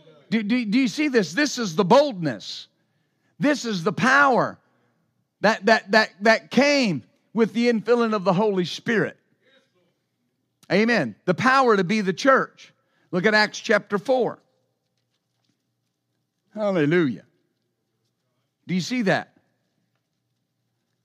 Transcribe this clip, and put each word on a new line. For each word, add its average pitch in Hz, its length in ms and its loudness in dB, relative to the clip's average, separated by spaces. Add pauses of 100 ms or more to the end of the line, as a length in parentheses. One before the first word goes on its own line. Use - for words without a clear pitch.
(300)
Do, 226 120 0
do, 240 220 -2
do 208 160 0
you 262 80 2
see 302 180 -4
this? 220 260 0
This 277 240 -2
is 202 200 -6
the 202 80 2
boldness. 180 840 0 (720)
This 262 260 -2
is 202 200 -6
the 196 80 -2
power 226 680 0 (800)
that, 196 260 0
that, 220 260 2
that, 220 180 2 (120)
that 220 280 2
came 254 540 0 (280)
with 220 200 0
the 233 200 0
infilling 233 400 0
of 208 120 -4
the 190 80 2
Holy 196 320 0
Spirit. 175 520 -4 (1600)
Amen. 196 420 0 (120)
The 180 80 2
power 254 420 2
to 190 80 0
be 214 160 -2
the 190 120 -2
church. - 640 -2 (380)
Look 180 140 -2
at 214 80 2
Acts 214 240 0
chapter 202 400 -2
four. 240 400 -2 (2250)
Hallelujah. 170 720 0 (1400)
Do 170 80 -4
you 185 40 -2
see 240 220 -4
that? 156 340 -2 (1700)